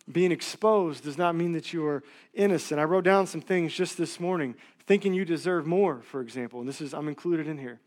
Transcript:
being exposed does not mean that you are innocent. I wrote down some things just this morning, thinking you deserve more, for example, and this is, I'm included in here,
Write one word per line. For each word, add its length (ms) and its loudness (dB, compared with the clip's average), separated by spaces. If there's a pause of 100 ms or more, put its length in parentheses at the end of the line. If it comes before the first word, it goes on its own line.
(120)
being 200 4
exposed 720 0
does 140 -8
not 180 2
mean 180 0
that 200 -6
you 120 -2
are 180 -2 (300)
innocent. 460 2
I 40 2
wrote 200 2
down 240 4
some 140 -8
things 320 0
just 240 -4
this 220 -4
morning, 360 -2 (300)
thinking 280 4
you 100 2
deserve 420 0
more, 360 2
for 200 -8
example, 380 -8
and 80 -8
this 140 -8
is, 120 -8
I'm 140 -6
included 400 -2
in 100 -6
here, 300 -12